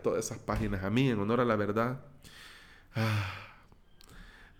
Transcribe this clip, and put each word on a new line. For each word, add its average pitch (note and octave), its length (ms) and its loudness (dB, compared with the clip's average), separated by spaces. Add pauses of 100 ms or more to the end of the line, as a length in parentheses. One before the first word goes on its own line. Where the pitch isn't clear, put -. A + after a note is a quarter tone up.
todas A2 220 2
esas - 140 -8
páginas G#2 440 0
a F#2+ 80 0
mí, B2+ 180 4
en A2 120 2
honor A2 180 2
a B2+ 60 4
la A#2 100 4
verdad, A2 460 0 (960)
ah, G#2+ 380 0 (1300)